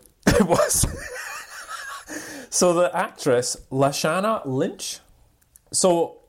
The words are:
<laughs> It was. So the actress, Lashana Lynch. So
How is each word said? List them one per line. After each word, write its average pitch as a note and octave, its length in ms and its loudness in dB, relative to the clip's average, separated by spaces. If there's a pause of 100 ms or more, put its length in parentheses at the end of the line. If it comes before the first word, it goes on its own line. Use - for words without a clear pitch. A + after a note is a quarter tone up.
<laughs> - 240 -4
It B4 200 6
was. - 380 2 (1600)
So F3+ 240 2
the F3 220 2
actress, C#3+ 640 0 (140)
Lashana D#3+ 720 0
Lynch. - 540 -4 (720)
So E3+ 460 2 (120)